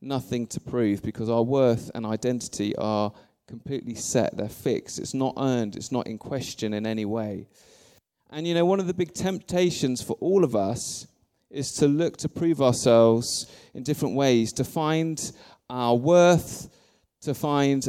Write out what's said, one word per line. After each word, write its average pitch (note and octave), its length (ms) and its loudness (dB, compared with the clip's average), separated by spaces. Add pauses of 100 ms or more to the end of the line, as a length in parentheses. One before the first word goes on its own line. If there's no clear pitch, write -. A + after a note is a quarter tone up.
nothing B2+ 460 -6
to - 120 -10
prove G#2+ 420 0
because A2+ 280 -6
our A#2 140 4
worth B2+ 500 2
and A2+ 100 -6
identity A2 720 -4
are G#2 360 -2 (340)
completely A#2+ 480 -10
set. - 420 -2
They're G#2 120 -4
fixed. - 500 -4
It's - 160 -8
not C3+ 240 -2
earned. A#2+ 380 -2
It's - 160 -12
not B2 160 -4
in A2 100 -10
question A#2 560 -6
in G#2+ 100 -4
any A2 200 -2
way. G#2+ 420 -6 (880)
And, D#3+ 140 -6
you E3+ 60 0
know, E3+ 100 4
one G3 160 4
of F3+ 60 -2
the F3 80 -2
big F3+ 180 -4
temptations F3 920 0
for - 120 -6
all F#3 280 2
of A#2+ 140 2
us G2+ 500 -4 (440)
is C#3 220 -8
to D3+ 140 2
look D3+ 300 2
to - 140 -6
prove D#3+ 320 0
ourselves A#2 840 4 (300)
in C3 80 -10
different C#3+ 320 -4
ways, B2 400 2
to C3 100 -2
find D#3+ 680 -2 (380)
our B2 260 0
worth, F3 760 4 (500)
to C#3+ 140 -4
find C#3 540 2